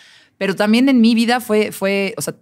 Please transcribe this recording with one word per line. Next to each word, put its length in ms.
Pero 200
también 320
en 120
mi 140
vida 240
fue, 320
fue, 460
o 60
sea, 200